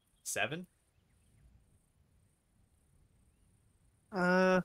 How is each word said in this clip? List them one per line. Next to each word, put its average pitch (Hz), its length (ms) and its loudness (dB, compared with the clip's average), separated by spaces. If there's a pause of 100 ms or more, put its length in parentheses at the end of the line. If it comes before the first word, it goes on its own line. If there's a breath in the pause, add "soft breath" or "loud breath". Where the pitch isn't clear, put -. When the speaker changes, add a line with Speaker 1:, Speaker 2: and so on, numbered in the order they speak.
(220)
Speaker 1:
seven? 139 440 -8 (3500)
Speaker 2:
Uh, 185 540 2